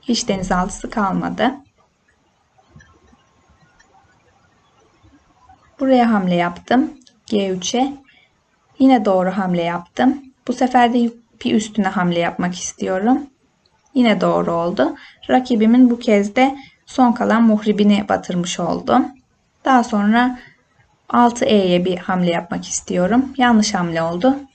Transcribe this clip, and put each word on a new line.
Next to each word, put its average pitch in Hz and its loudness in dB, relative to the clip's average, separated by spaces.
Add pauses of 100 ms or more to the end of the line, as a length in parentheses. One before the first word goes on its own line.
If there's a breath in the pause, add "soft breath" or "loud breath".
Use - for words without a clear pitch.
Hiç - -4
denizaltısı 190 -4
kalmadı. 180 -2 (4000)
Buraya 247 4
hamle 185 0
yaptım. 175 0 (320)
G 196 -2
üçe. 233 -4 (880 soft breath)
Yine 262 4
doğru 185 2
hamle 180 -2
yaptım. 175 -2 (240)
Bu 247 -4
sefer 247 2
de 233 0 (340)
bir 240 -2
üstüne 214 -2
hamle 175 -2
yapmak 180 -4
istiyorum. 202 -2 (680)
Yine 226 2
doğru 175 0
oldu. 175 -2 (340 loud breath)
Rakibimin 247 4
bu 233 -2
kez 202 0
de 277 0 (280 loud breath)
son 247 2
kalan 214 0
muhribini 208 2
batırmış 180 -4
oldum. 180 -2 (580)
Daha 254 4
sonra 233 0 (680 loud breath)
altı 240 2
E'ye 180 2
bir 180 -2
hamle 180 -2
yapmak 175 -6
istiyorum. 196 -2
Yanlış 233 2
hamle 170 -2
oldu. 175 0 (200)